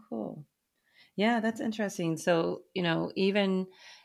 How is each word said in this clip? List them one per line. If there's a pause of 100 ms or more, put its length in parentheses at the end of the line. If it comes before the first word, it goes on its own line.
cool. (680)
Yeah,
that's
interesting.
So, (100)
you
know,
even (360)